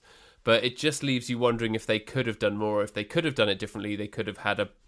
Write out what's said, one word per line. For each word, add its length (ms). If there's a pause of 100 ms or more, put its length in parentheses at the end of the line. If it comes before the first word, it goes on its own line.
(440)
But 200
it 140
just 240
leaves 280
you 100
wondering 340
if 140
they 120
could 280
have 120
done 180
more, 260
if 100
they 100
could 220
have 100
done 140
it 100
differently, 360
they 120
could 200
have 120
had 200
a 100 (180)